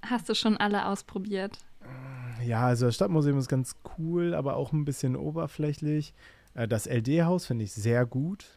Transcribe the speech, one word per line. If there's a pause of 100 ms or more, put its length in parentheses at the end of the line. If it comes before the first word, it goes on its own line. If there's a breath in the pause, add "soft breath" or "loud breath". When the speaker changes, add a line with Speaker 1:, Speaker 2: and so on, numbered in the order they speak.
Speaker 1:
Hast
du
schon
alle
ausprobiert? (840)
Speaker 2:
Ja,
also
das
Stadtmuseum
ist
ganz (220)
cool,
aber
auch
ein
bisschen
oberflächlich. (400 loud breath)
Äh,
das
L-D-Haus
finde
ich
sehr
gut. (120)